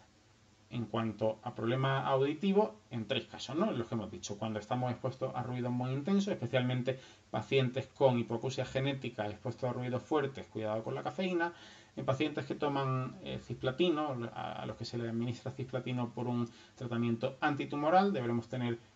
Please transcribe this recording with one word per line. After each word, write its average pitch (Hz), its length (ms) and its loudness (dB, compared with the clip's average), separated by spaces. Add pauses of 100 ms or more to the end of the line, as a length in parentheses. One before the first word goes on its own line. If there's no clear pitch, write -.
(680)
en 117 160 -2
cuanto 110 580 0
a 120 120 -8
problemas 131 500 2
auditivos 151 680 4 (180)
en 113 160 -4
tres 117 220 -2
casos, 117 280 -8
¿no? 208 160 2
En 123 60 -2
los 117 100 -2
que 123 80 -4
hemos 104 160 -4
dicho, - 260 -8
cuando 110 220 -4
estamos 123 320 -2
expuestos 127 420 -4
a 127 100 -4
ruidos 123 280 -2
muy 127 200 0
intensos, 196 420 2
especialmente 127 680 0 (320)
pacientes 127 560 2
con 127 320 6
hipoacusia 123 460 -2
genética 131 640 -2
expuestos 120 420 -4
a 120 40 -2
ruidos 123 300 -2
fuertes, 135 440 0
cuidado 110 360 -2
con 131 120 -4
la 139 80 -4
cafeína. 175 500 0 (420)
En 135 80 -6
pacientes 147 420 0
que 143 100 -4
toman, 135 680 0
eh, 131 180 -6
cisplatino, 147 760 0 (160)
a, 85 300 -6
a - 20 -6
los 113 100 -6
que 117 80 -10
se 120 140 -6
les 113 120 -2
administra 117 420 -2
cisplatino 127 640 -4
por 120 140 -4
un 120 220 0 (260)
tratamiento 117 640 0
antitumoral, 151 720 4
deberemos 120 380 0
tener 120 300 -2 (160)